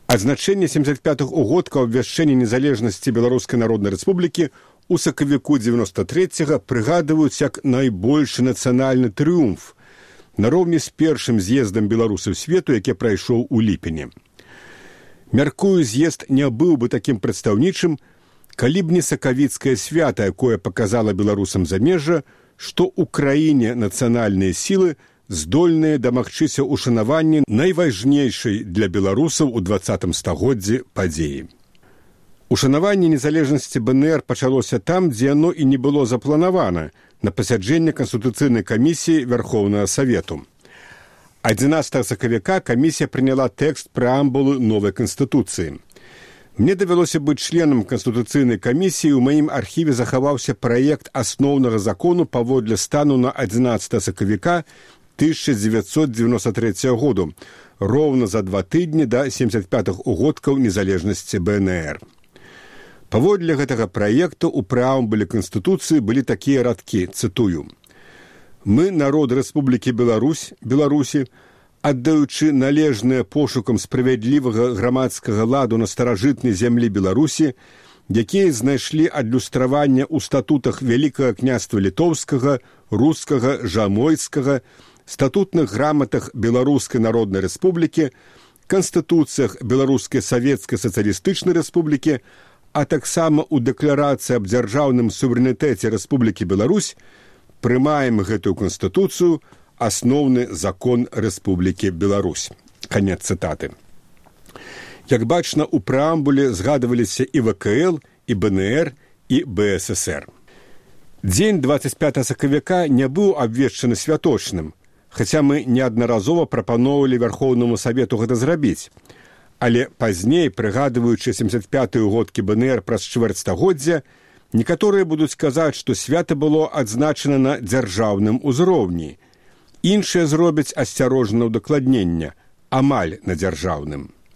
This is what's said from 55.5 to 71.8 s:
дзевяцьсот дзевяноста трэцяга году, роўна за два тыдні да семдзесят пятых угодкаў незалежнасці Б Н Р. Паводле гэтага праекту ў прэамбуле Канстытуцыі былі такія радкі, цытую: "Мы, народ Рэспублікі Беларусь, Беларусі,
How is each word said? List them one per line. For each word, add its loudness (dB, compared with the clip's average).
дзевяцьсот 0
дзевяноста 0
трэцяга 0
году, 0
роўна 2
за -2
два -2
тыдні 0
да 0
семдзесят -2
пятых -2
угодкаў 0
незалежнасці -2
Б 0
Н 2
Р. -6
Паводле 2
гэтага -2
праекту 0
ў -4
прэамбуле 0
Канстытуцыі 0
былі 0
такія 0
радкі, -2
цытую: -2
"Мы, 2
народ 0
Рэспублікі 0
Беларусь, 0
Беларусі, 0